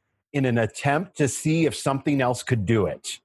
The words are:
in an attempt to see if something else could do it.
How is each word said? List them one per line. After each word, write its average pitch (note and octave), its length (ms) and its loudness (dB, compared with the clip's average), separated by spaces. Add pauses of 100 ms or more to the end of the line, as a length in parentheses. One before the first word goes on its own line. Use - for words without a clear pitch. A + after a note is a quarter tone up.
(320)
in C#3 140 0
an A#2+ 100 2
attempt C#3 640 0
to C#3+ 100 2
see D#3 380 0
if C3 100 -2
something C#3 460 0
else B2 200 0
could A#2 220 0
do G#2 220 2
it. - 380 -8